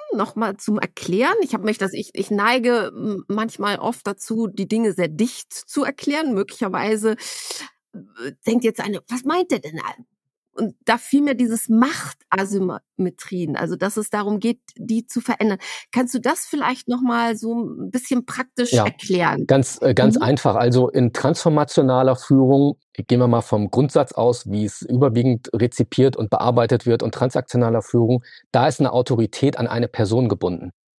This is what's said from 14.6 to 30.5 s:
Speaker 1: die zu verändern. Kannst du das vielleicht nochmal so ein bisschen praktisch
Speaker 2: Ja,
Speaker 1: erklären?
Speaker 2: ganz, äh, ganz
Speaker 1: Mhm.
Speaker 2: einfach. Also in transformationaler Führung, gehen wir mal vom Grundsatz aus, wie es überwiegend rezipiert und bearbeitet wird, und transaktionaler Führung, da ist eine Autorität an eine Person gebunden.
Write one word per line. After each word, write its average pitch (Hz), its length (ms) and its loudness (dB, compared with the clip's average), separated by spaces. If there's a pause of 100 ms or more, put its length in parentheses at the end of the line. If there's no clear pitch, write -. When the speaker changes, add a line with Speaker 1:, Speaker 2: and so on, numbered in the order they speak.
Speaker 1:
die 226 320 -4
zu - 140 -4
verändern. 208 380 0 (320)
Kannst 247 240 0
du 247 40 -2
das 285 260 -2
vielleicht 262 440 -4
nochmal 233 480 0
so 226 180 -4
ein 196 360 -6
bisschen 247 340 -2
praktisch 247 480 -4
Speaker 2:
Ja, 113 120 4
Speaker 1:
erklären? 151 600 0
Speaker 2:
ganz, - 340 2
äh, - 120 4
ganz 220 240 6
Speaker 1:
Mhm. - 40 2
Speaker 2:
einfach. 127 340 2
Also 123 340 4
in 123 240 2
transformationaler 135 1000 2
Führung, 139 640 4 (160)
gehen - 260 2
wir 123 80 6
mal 117 140 4
vom 104 300 0
Grundsatz 143 400 2
aus, 117 400 0
wie 104 140 0
es - 160 -8
überwiegend 123 720 2
rezipiert 123 640 2
und 113 120 -4
bearbeitet 120 560 2
wird, 117 180 2
und 113 100 -4
transaktionaler 120 680 0
Führung, 120 420 2 (280)
da 123 160 4
ist 139 120 -2
eine 135 140 2
Autorität 123 640 0
an 113 100 -2
eine 117 200 -2
Person 110 420 0
gebunden. 90 420 -2 (280)